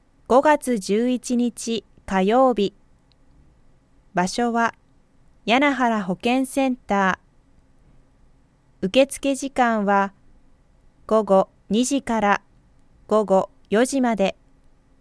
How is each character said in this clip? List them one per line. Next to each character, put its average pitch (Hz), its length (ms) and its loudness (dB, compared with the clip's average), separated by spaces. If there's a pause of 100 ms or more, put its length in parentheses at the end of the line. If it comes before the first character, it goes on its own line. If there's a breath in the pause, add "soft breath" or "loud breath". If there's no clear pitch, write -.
(280)
五 247 140 4
月 294 380 0
十 220 300 -2
一 247 280 -4
日 233 480 -4 (220)
火 190 160 0
曜 247 320 2
日。 202 180 -2 (1400)
場 180 120 0
所 240 240 -4
は、 233 220 -2 (720)
柳 269 260 2
原 233 320 -2
保 180 120 -4
健 254 320 -2
セ 269 220 -2
ン 247 60 -4
タ 196 440 -2 (1600)
ー。 196 60 -2
受 254 180 4
付 277 300 -4
時 269 160 -8
間 226 340 0
は、 196 280 0 (920)
午 220 180 2
後 190 260 2 (200)
二 226 160 0
時 269 160 -2
か 226 180 -4
ら 202 220 0 (680)
午 214 180 2
後 190 260 0 (180)
四 220 160 2
時 269 160 -2
ま 240 140 0
で。 190 200 -2 (640)